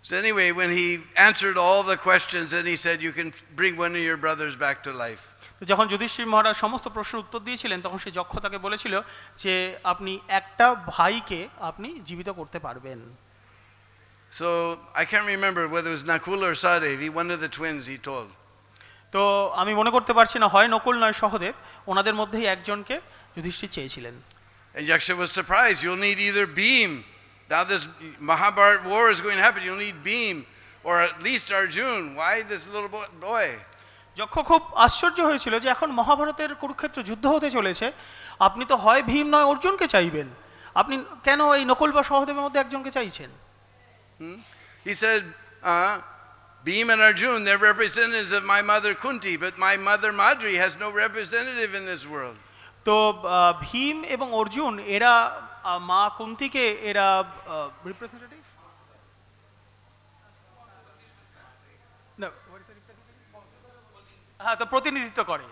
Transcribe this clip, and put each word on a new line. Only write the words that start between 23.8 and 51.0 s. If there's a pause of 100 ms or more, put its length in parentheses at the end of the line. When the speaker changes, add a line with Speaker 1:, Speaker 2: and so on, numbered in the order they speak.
Speaker 1:
And
Yaksha
was (100)
surprised,
You'll
need
either (140)
bhim (640)
Now
this (480)
Mahabharata (100)
war (100)
is
going
to
happen.
You'll
need (120)
Bhim (520)
or (140)
at (100)
least (140)
Arjun. (200)
Why (200)
this (120)
little
bo-, (180)
boy? (680)
Speaker 2:
যক্ষ
খুব (120)
আশ্চর্য
হয়েছিল
যে
এখন
মহাভারতের
কুরুক্ষেত্র
যুদ্ধ
হতে
চলেছে, (460)
আপনি
তো
হয়
ভীম
নয়
অর্জুনকে
চাইবেন, (460)
আপনি (200)
কেন
এই
নকুল
বা
সহদেবের
মধ্যে
একজনকে
চাইছেন? (880)
Speaker 1:
Hmm? (520)
He (100)
said, (520)
uh, (720)
"Bhim
and (100)
Arjun,
they're
representatives
of (120)
my (100)
mother (120)
Kunti, (100)
but (140)
my (140)
mother (100)
Madri (100)
has (120)
no (160)